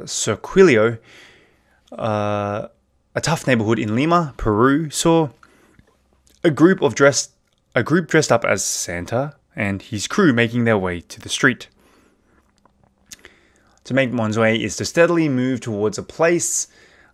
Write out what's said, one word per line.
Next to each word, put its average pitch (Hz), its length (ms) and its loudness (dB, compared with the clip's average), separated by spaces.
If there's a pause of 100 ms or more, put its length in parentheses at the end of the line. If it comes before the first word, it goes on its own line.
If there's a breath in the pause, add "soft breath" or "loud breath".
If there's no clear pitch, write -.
Surquillo, 117 960 2 (1000 soft breath)
uh, 104 680 -4 (460)
a - 80 -4
tough 160 260 -4
neighborhood 113 320 0
in 110 160 -4
Lima, 160 420 0
Peru, 135 520 2
saw 165 400 0 (1120 soft breath)
a 170 80 2
group 175 300 4
of 123 140 0
dressed, - 360 2 (420)
a 123 100 0
group 156 240 0
dressed 151 240 2
up 117 120 2
as 101 200 0
Santa 113 720 -6 (200)
and 98 260 -4
his - 260 -8
crew 170 260 2
making 117 320 0
their 113 120 4
way 90 240 -4
to - 180 -20
the - 100 -16
street. - 380 0 (2250 soft breath)
To 123 80 -6
make 131 180 0
one's 110 260 -2
way 113 240 2
is 110 160 -6
to 107 80 -6
steadily 165 440 2
move 127 320 -2
towards 104 360 -4
a 95 60 -10
place, - 640 -2 (460 soft breath)